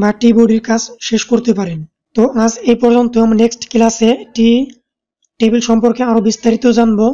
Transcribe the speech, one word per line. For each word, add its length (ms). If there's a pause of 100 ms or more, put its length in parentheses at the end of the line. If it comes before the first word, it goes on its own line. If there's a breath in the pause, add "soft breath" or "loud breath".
বা 80 (120)
টি 120
বডির 360
কাজ 140 (260)
শেষ 220
করতে 280
পারেন। 200 (380)
তো 60 (220)
আজ 80 (180)
এই 120
পর্যন্ত। 300 (120)
আমরা 180
next 280
ক্লাসে 400 (240)
টি 140 (920)
table 200
সম্পর্কে 500
আরো 100
বিস্তারিত 440 (140)
জানবো। 360